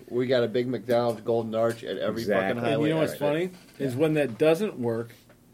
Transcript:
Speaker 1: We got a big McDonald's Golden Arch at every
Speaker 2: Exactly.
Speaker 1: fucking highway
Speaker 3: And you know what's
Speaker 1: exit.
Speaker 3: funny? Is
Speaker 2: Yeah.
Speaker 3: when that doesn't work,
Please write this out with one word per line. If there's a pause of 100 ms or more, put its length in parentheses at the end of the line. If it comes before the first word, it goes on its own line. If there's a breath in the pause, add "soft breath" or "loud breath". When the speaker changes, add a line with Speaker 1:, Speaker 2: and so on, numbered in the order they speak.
Speaker 1:
We
got
a
big
McDonald's
Golden
Arch
at
every
Speaker 2:
Exactly.
Speaker 1:
fucking
highway
Speaker 3:
And
you
know
what's
Speaker 1:
exit.
Speaker 3:
funny? (280)
Is
Speaker 2:
Yeah.
Speaker 3:
when
that
doesn't
work, (420)